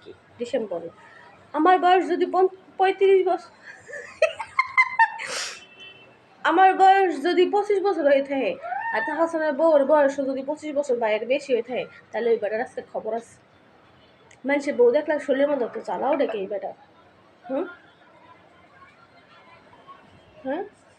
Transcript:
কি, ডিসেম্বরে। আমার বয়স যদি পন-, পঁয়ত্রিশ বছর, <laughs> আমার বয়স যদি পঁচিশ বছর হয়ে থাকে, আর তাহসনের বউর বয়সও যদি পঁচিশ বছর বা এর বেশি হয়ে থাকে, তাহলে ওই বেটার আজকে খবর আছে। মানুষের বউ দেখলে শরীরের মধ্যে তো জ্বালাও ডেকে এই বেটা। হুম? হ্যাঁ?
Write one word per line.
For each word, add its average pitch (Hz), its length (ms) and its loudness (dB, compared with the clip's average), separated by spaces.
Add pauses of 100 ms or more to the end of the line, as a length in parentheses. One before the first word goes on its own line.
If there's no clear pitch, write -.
কি, - 80 -18 (260)
ডিসেম্বরে। 214 500 -6 (640)
আমার 339 260 4
বয়স 349 300 4
যদি 349 180 0
পন-, 370 220 2 (280)
পঁয়ত্রিশ 381 500 4
বছর, 359 240 -2 (1080)
<laughs> - 1900 -4
আমার 370 240 6
বয়স 381 480 4
যদি 359 280 2
পঁচিশ 403 320 0
বছর 349 200 0
হয়ে 277 200 4
থাকে, 269 340 -4 (360)
আর 906 140 -4
তাহসনের 311 460 -2
বউর 294 320 2
বয়সও 277 400 2
যদি 269 180 -4
পঁচিশ 302 320 -8
বছর 277 220 -2
বা 233 140 -2
এর 214 160 -2
বেশি 269 260 -4
হয়ে 233 100 0
থাকে, 226 220 -8 (280)
তাহলে 233 180 -2
ওই 226 60 2
বেটার 214 240 -4
আজকে 247 220 -10 (100)
খবর 214 220 -8
আছে। - 200 -10 (1120)
মানুষের 277 300 -2
বউ 240 160 4
দেখলে 302 300 0
শরীরের 277 280 0
মধ্যে 262 260 -2
তো 226 60 -10
জ্বালাও 220 360 -4
ডেকে 220 220 -2
এই 190 80 -8
বেটা। 190 260 -8 (800)
হুম? 277 140 -4 (2750)
হ্যাঁ? 294 200 -6 (340)